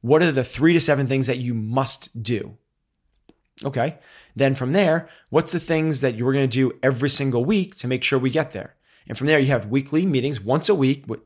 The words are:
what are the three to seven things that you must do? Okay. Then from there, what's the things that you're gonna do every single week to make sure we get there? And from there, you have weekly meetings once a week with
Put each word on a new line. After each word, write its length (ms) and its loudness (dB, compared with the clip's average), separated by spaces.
what 220 4
are 80 4
the 120 0
three 300 2
to 60 4
seven 280 2
things 200 0
that 120 -2
you 140 -4
must 720 -4
do? 340 -4
Okay. 340 -2
Then 200 2
from 160 -4
there, 360 2
what's 220 0
the 80 -2
things 420 -2
that 140 0
you're 180 0
gonna 140 2
do 340 0
every 280 -2
single 360 0
week 320 0
to 100 -8
make 160 -2
sure 140 0
we 120 0
get 220 -2
there? 240 -12
And 100 -8
from 100 -2
there, 120 4
you 80 2
have 200 0
weekly 380 0
meetings 360 0
once 280 0
a 60 4
week 320 0
with 180 -8